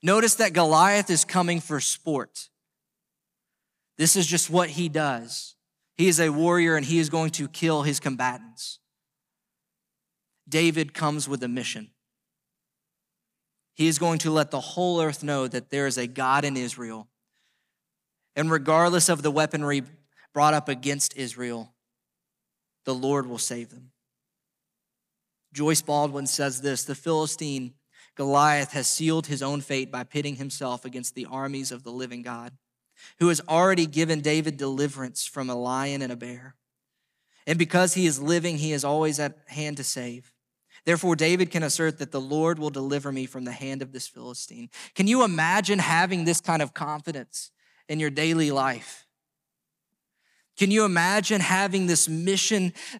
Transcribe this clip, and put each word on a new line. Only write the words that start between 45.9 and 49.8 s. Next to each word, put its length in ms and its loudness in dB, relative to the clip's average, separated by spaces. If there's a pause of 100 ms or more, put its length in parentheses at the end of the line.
this 160 0
kind 200 0
of 120 -4
confidence 800 -10 (360)
in 120 -4
your 100 0
daily 400 2
life? 580 -2 (1500)